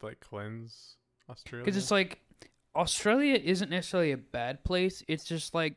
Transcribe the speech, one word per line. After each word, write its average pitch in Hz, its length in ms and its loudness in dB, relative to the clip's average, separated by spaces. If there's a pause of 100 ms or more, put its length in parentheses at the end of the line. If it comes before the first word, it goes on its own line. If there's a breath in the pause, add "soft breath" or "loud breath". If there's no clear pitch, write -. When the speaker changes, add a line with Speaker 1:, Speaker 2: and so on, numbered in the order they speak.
Speaker 1:
like, 110 200 -12
cleanse 110 720 -12 (340)
Australia? 123 360 -10
Speaker 2:
'Cause 196 100 2
it's 196 160 0
like, 190 300 2 (520 loud breath)
Australia 240 640 4
isn't 185 340 0
necessarily 170 440 2
a 131 40 -4
bad 127 460 -6
place. 180 460 0
It's 156 160 -4
just, - 280 -6
like, 160 240 0